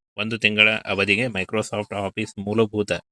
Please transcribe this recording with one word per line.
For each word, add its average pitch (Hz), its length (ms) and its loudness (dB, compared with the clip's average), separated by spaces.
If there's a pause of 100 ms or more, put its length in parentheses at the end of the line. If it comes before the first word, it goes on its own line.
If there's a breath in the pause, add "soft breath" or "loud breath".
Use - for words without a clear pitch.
(180)
ಒಂದು 110 200 -4
ತಿಂಗಳ 107 320 4
ಅವಧಿಗೆ 101 540 0
Microsoft 104 680 -4
Office 101 520 -6
ಮೂಲಭೂತ 104 500 0 (200)